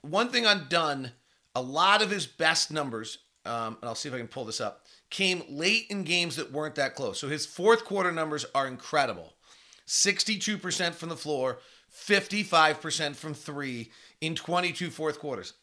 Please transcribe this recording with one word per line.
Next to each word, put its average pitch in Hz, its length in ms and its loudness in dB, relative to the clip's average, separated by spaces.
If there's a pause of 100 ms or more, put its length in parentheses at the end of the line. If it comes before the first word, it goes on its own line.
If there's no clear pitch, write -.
one 196 280 0
thing 240 160 2
on 190 220 4
Dunn, 143 460 0 (420)
a 127 60 2
lot 175 400 6
of 202 100 2
his 170 160 -2
best 160 420 2
numbers, 123 500 -6 (260)
um, 113 360 -4
and 120 80 -6
I'll 113 60 -6
see - 140 -8
if 127 60 -6
I - 20 -6
can 117 100 -8
pull 131 180 -8
this 110 160 -6
up, - 240 -6 (240)
came 185 380 2
late 190 420 0
in 202 140 -2
games 170 320 0
that 147 160 -6
weren't 151 240 -4
that 135 200 0
close. 113 240 -4
So 139 100 -6
his 147 160 -4
fourth 220 400 4
quarter 190 260 0
numbers 156 420 -2
are 135 140 2
incredible. 120 680 -2 (520)
Sixty-two 202 720 0
percent 180 380 -2
from 165 140 -10
the 160 80 -6
floor, 131 420 -2 (300)
fifty-five 190 920 4
percent 147 340 -4
from 156 180 -8
three 131 580 -8 (300)
in 160 140 -4
twenty-two 175 540 -2
fourth 156 300 -4
quarters. 123 440 -8